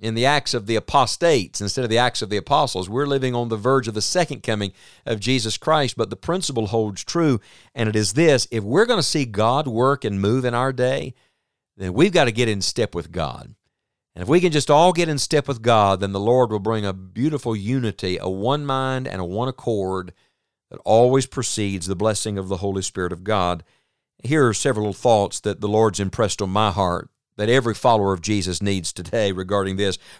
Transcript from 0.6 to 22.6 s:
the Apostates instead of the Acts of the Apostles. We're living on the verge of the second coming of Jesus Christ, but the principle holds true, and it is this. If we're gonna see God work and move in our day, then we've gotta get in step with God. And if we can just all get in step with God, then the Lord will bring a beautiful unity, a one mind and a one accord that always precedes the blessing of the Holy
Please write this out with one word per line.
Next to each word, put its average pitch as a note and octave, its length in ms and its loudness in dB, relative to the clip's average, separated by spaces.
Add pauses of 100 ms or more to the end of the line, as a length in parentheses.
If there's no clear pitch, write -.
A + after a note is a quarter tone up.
the A#2 80 0
Apostates B2+ 840 0
instead G#2 240 -4
of A2+ 60 -2
the A2+ 80 2
Acts A#2+ 240 0
of G2+ 80 -6
the G#2 60 0
Apostles. G#2+ 520 0
We're B2+ 180 -2
living C3 300 0
on A#2+ 120 -2
the A2+ 80 -2
verge B2 300 2
of A2 80 -4
the G#2+ 80 -4
second D#3 400 -2
coming G#2 300 -2 (340)
of A2+ 140 -4
Jesus A2+ 360 0
Christ, D3+ 400 0
but G#2 140 -2
the - 60 -8
principle C#3 520 -4
holds G#2+ 360 -2
true, D#3 360 2 (320)
and A2+ 160 -2
it G#2 60 0
is G#2 200 0
this. D3 360 4
If A2 140 -2
we're D3+ 220 2
gonna A#3 180 2
see D3 200 0
God A#2+ 440 0
work B2+ 360 0
and G2+ 160 -2
move A#2 240 2
in A#2+ 100 0
our B2+ 180 0
day, C3 420 -2 (640)
then F#2 180 -6
we've E3+ 180 4
gotta D3 200 4
get A#2+ 160 0
in G2+ 140 -2
step - 340 -2
with D#2+ 160 -8
God. D2+ 420 -8 (600)
And F2+ 80 -12
if F2+ 60 -4
we D#3+ 120 6
can F3 100 4
just D3+ 200 0
all D#3+ 220 6
get E3 160 0
in D3+ 100 -2
step D3 280 0
with A#2+ 160 -6
God, G#2+ 380 4
then G2 100 -2
the G2 80 -4
Lord A#2 320 2
will G#2+ 80 -2
bring G#2+ 260 -2
a G2 80 -4
beautiful A2+ 640 -4
unity, G#2 640 -4
a - 100 -6
one A#2+ 380 -2
mind C3 400 -4
and F#2+ 140 -8
a F#2 40 -6
one G2+ 240 -4
accord F#2+ 640 -4 (580)
that - 140 -16
always B2 420 6
precedes G2 600 -4
the F#2+ 80 -4
blessing G#2 420 -2
of F#2+ 120 -6
the F#2+ 80 -2
Holy G2 260 -2